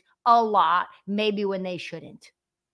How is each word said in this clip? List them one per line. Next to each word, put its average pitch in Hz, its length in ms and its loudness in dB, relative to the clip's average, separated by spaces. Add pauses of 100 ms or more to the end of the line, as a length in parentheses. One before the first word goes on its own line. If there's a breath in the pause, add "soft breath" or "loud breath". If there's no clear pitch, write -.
(280)
a 233 160 6
lot, 185 460 2 (180 loud breath)
maybe 208 360 -2
when 190 200 -4
they 180 160 -8
shouldn't. - 520 -18 (420)